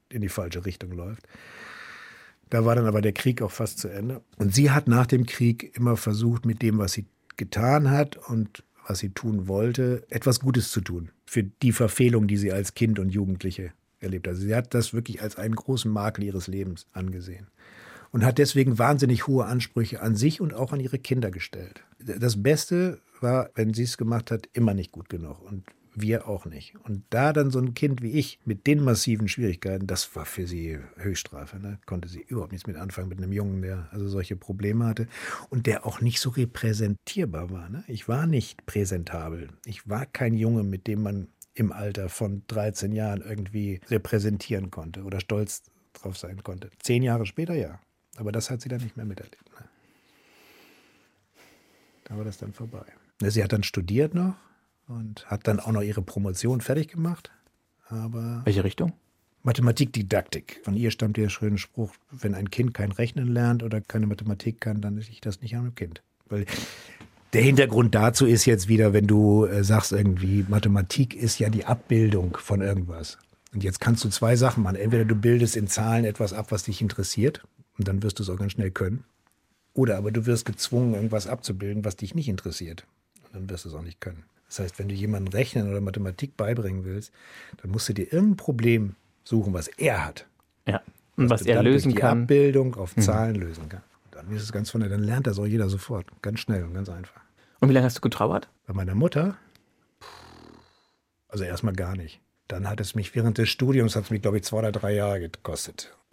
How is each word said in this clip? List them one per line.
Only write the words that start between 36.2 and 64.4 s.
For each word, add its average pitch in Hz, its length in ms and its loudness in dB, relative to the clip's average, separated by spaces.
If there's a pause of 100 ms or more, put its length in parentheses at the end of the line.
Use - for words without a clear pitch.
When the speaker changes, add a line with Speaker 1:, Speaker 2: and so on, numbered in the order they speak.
Speaker 1:
repräsentierbar 110 1200 -2
war, 87 220 -12
ne? 156 160 -10
Ich 113 200 -10
war 139 200 0
nicht - 400 -2
präsentabel. 85 800 -4 (160)
Ich 104 240 -14
war 107 160 -4
kein 113 300 0
Junge, 113 260 2
mit 95 240 -4
dem 107 160 -2
man 101 280 -4 (260)
im 107 160 0
Alter 101 380 -6
von 101 360 -4
dreizehn 104 460 -4
Jahren 107 360 -4
irgendwie 101 640 -6
repräsentieren 104 800 0
konnte 85 320 -12
oder 98 180 -6
stolz 104 440 -4 (300)
drauf 95 220 -12
sein 92 280 -14
konnte. 95 340 -12
Zehn 123 240 2
Jahre 117 240 0
später 165 300 -6
ja. 90 240 -6 (380)
Aber 104 140 -6
das 113 200 -4
hat 120 100 -6
sie 131 80 -10
dann 123 140 -4
nicht 113 140 -12
mehr 113 100 -10
miterlebt, - 420 -16 (100)
ne? 107 60 -20 (2500)
Da 107 140 -12
war 107 60 -6
das 107 140 -10
dann 104 160 -12
vorbei. 113 320 -14 (360)
Ja, 101 100 2
sie 107 120 4
hat 98 80 -2
dann 101 120 2
studiert 110 500 0
noch 185 220 0 (520)
und 113 420 -10
hat - 180 -4
dann 101 120 2
auch - 120 -2
noch 107 100 2
ihre 104 200 -2
Promotion 101 600 -2
fertig 151 260 0
gemacht. 165 440 -4 (580)
Aber 117 560 -6
Speaker 2:
Welche 98 180 4
Richtung? 165 300 -2 (500)
Speaker 1:
Mathematikdidaktik. 117 1200 0
Von 101 120 -2
ihr 113 160 2
stammt 107 260 -2
der 107 120 2
schöne 101 280 -2
Spruch, - 360 -8 (180)
wenn 110 240 -4
ein 98 140 -6
Kind 120 240 -2
kein 104 180 -2
Rechnen 120 360 -2
lernt 120 360 2
oder 110 180 -2
keine 110 260 -2
Mathematik 104 540 -4